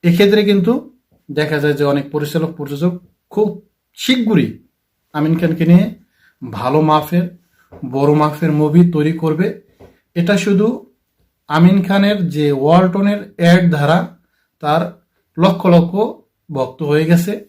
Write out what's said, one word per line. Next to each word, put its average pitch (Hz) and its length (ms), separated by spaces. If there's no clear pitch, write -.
এক্ষেত্রে 196 400
কিন্তু 202 280
দেখা 151 300
যায় 147 200
যে 147 60
অনেক 143 260
পরিচালক, 151 460
প্রযোজক 147 360
খুব 208 160
শীঘ্রই 214 500
আমিন 156 260
খানকে 160 260
নিয়ে 175 180
ভালো 123 380
মাপের, 156 440
বড় 143 200
মাপের 151 380
মুভি 151 300
তৈরি 151 180
করবে। 160 340
এটা 175 220
শুধু 202 300
আমিন 175 340
খানের 196 360
যে 147 240
ওয়ালটনের 185 680
অ্যাড 170 340
ধারা, 151 280
তার 151 200
লক্ষ 175 300
লক্ষ 170 260
ভক্ত 135 320
হয়ে 151 220
গেছে 170 280